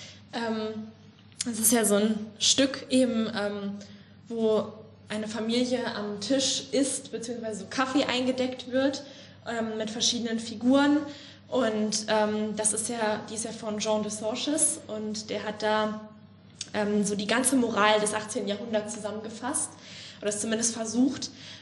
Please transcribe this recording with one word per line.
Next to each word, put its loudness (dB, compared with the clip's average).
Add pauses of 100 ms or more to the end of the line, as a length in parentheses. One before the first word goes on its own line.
(340)
Ähm, -4 (600)
das -4
ist 4
ja 6
so 4
ein 4 (240)
Stück 2
eben, 4
ähm, -4 (560)
wo 2 (440)
eine -4
Familie 0 (160)
am -4
Tisch 2
isst, 0
beziehungsweise -6
so -10
Kaffee 2
eingedeckt 0
wird, 2 (440)
ähm, -2
mit -4
verschiedenen 0
Figuren. 4 (480)
Und, 0
ähm, 2
das 0
ist -4
ja, -2
die -10
ist -4
ja -6
von -6
Jean 2
de -4
Sanches 0
und -6
der -4
hat -6
da, 2 (720)
ähm, 2
so -2
die -4
ganze 4
Moral 6
des 2
achtzehnten -4
Jahrhunderts -2
zusammengefasst -6 (520)
oder -2
es 0
zumindest 0
versucht. 0 (320)